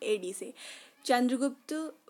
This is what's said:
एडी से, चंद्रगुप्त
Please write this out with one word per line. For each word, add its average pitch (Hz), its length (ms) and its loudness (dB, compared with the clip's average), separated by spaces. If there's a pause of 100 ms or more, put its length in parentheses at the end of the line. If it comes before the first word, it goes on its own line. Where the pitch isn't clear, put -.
एडी 190 300 -2
से, - 200 -10 (520)
चंद्रगुप्त 269 920 2 (160)